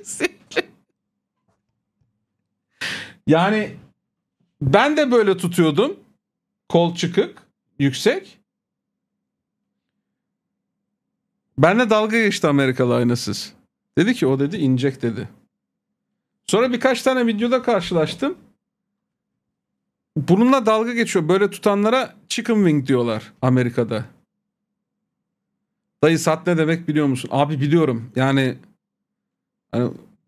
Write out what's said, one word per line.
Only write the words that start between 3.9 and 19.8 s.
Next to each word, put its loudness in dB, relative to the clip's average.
ben 2
de 2
böyle 2
tutuyordum. 0
Kol 2
çıkık, -4
yüksek. -2
Benle 4
dalga 2
geçti 0
Amerikalı 2
aynasız. -2
Dedi 2
ki, -2
"o 0
dedi, -4
inecek -2
dedi." -6
Sonra 0
birkaç 0
tane 0
videoda -2
karşılaştım. -2